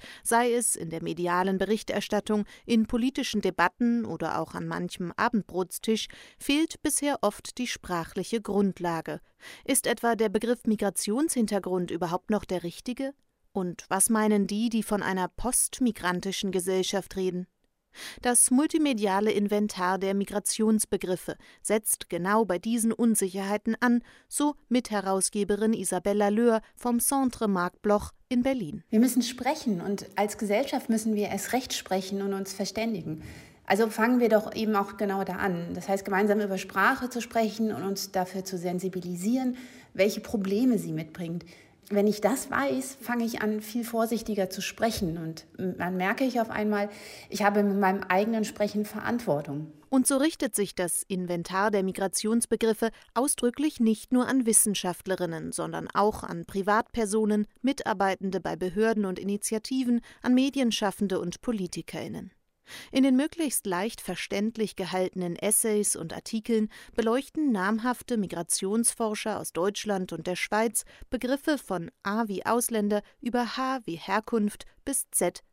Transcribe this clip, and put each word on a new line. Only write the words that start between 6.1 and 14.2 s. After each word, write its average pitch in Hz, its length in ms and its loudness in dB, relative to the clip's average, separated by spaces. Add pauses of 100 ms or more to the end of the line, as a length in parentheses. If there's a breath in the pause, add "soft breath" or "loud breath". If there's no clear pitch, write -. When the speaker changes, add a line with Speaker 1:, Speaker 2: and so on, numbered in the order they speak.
Speaker 1:
fehlt 294 420 0
bisher 285 400 0
oft - 380 -4
die 247 80 -2
sprachliche 180 760 -4
Grundlage. 175 800 0 (440 loud breath)
Ist - 220 2
etwa 233 300 2
der 214 140 4
Begriff 220 360 0
Migrationshintergrund 208 1300 0
überhaupt 175 400 -2
noch 202 140 0
der 175 180 -4
richtige? 247 500 -6 (380)
Und 180 380 -4
was 190 200 2
meinen 214 380 4